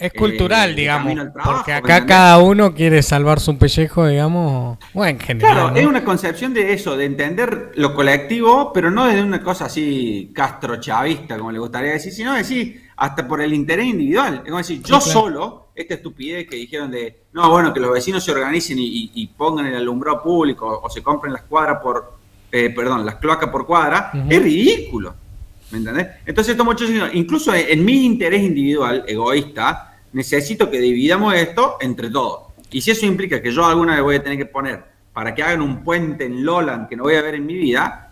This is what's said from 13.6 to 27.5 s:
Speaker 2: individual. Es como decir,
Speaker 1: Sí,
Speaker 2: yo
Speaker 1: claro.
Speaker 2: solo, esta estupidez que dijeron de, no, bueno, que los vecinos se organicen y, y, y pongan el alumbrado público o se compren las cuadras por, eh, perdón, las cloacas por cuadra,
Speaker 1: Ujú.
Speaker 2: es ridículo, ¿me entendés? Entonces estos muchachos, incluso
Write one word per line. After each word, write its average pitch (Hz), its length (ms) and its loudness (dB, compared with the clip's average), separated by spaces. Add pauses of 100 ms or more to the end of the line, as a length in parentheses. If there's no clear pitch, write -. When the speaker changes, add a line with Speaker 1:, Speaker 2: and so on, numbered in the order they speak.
Speaker 2:
individual. 185 500 0
Es 123 80 -14
como 165 140 -8
decir, 175 200 -8
Speaker 1:
Sí, 127 60 -16
Speaker 2:
yo 277 140 4
Speaker 1:
claro. 160 140 2
Speaker 2:
solo, 202 640 -2
esta 170 200 -10
estupidez 160 540 -12
que 131 80 -12
dijeron 131 340 -10
de, 117 420 -10
no, 165 180 4
bueno, 165 220 4
que 135 80 -2
los 123 120 0
vecinos 175 320 -2
se 165 80 -2
organicen 139 460 -2
y, 127 80 -2
y, 113 280 -6
y 110 140 -8
pongan 151 380 -4
el 127 100 -4
alumbrado 127 460 -4
público 139 600 -2
o 113 80 -10
se 113 120 -12
compren 143 300 -4
las 127 100 -10
cuadras 147 400 -2
por, 123 320 -6 (380)
eh, 120 220 0
perdón, 120 320 -2
las 104 100 -6
cloacas 156 340 -2
por - 160 -6
cuadra, 165 460 0
Speaker 1:
Ujú. 135 160 -4
Speaker 2:
es 165 140 6
ridículo, 190 720 0 (560)
¿me 110 80 -10
entendés? 127 300 -4 (180)
Entonces 220 260 0
estos 233 140 2
muchachos, 233 240 0 (240)
incluso 202 400 0